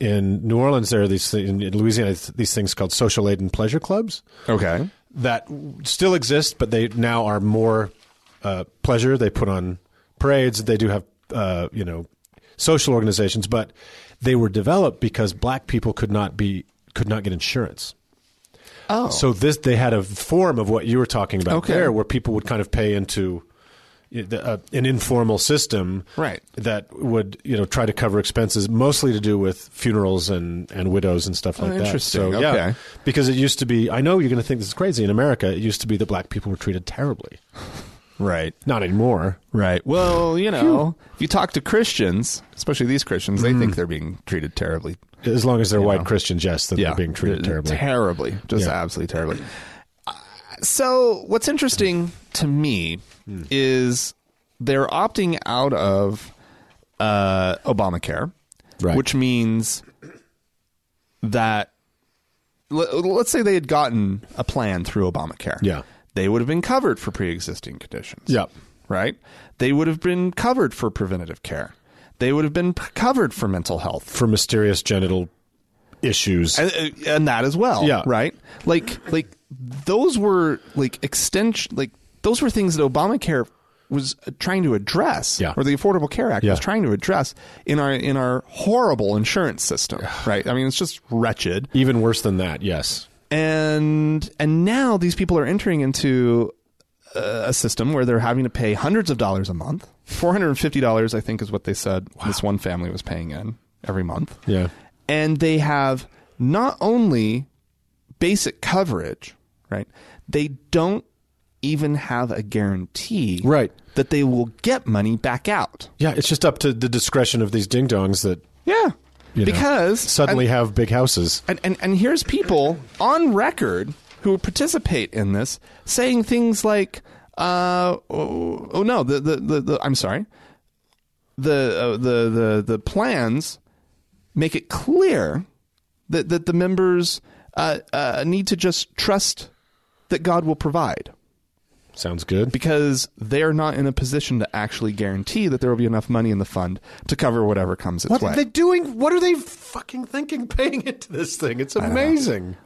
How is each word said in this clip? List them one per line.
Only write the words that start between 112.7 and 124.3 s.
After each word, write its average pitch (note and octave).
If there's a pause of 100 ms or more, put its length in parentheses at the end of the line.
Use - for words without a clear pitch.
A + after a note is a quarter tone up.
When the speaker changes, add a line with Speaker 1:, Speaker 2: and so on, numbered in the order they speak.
Speaker 1:
Right. C3+ (240)
Speaker 2:
that C3+
they D3
will B2 (140)
get B3+
money A2
back B2
out. G3
Speaker 1:
Yeah, D3+
it's -
just D#3
up D3
to C#3
the A#2+
discretion A#2+
of G#2
these G#2+
ding-dongs G#2
that F2+ (220)
Speaker 2:
Yeah. G#4 (460)
Speaker 1:
you D3
know, F#3
Speaker 2:
Because A3
Speaker 1:
suddenly C3+
Speaker 2:
and A#2
Speaker 1:
have A2+
big A2+
houses. A2+
Speaker 2:
and, F#3
and, F#3
and F#3+
here's C4+
people E3+ (220)
on D4
record D3 (280)
who G3